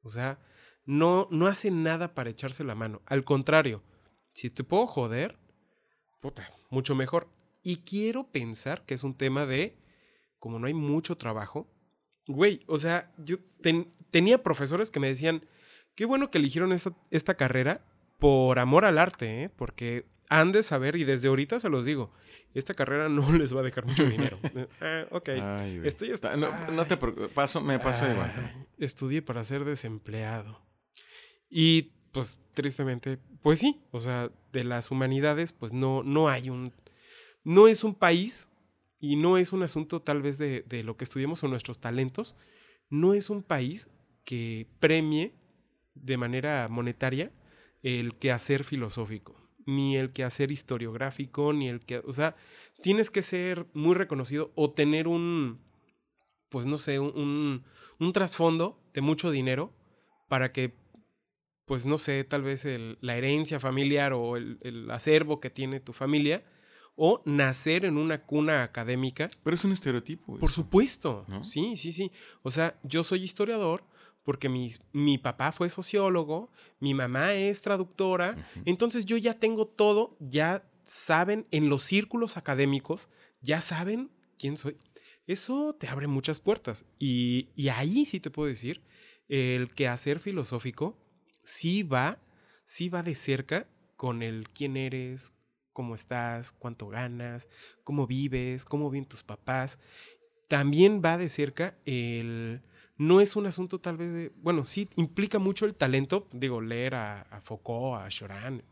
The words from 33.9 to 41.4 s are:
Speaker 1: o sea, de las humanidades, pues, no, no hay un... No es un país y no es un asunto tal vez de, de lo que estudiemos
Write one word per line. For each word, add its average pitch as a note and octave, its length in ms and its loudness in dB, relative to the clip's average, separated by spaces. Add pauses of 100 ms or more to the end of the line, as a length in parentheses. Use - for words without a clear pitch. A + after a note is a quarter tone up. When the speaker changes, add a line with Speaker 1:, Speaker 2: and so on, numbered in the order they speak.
Speaker 1:
o A#2+ 80 -6
sea, A#2+ 320 -4 (200)
de B2+ 120 -2
las A#2+ 280 -4
humanidades, C#3 640 2
pues, A2+ 200 -10
no, C3 300 0
no D3+ 260 4
hay C3 220 -2
un... B2+ 220 -8 (720)
No F#3+ 240 10
es A3 160 6
un G#3+ 120 0
país F3+ 540 2 (500)
y D3 160 0
no F3 220 6
es F3+ 160 2
un F#3+ 100 0
asunto D#3 380 -4
tal D3 200 -2
vez C#3 160 -4
de, C#3 300 -4
de A#2 160 -8
lo A2+ 140 -8
que B2+ 80 -8
estudiemos C#3 380 -6